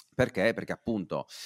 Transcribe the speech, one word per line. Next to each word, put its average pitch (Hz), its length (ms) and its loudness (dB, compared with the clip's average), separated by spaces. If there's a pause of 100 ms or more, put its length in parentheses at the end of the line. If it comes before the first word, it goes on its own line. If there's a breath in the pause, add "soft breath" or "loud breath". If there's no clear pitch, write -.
(140)
Perché? 113 400 2
Perché 87 200 -4
appunto, 87 520 -2 (200 loud breath)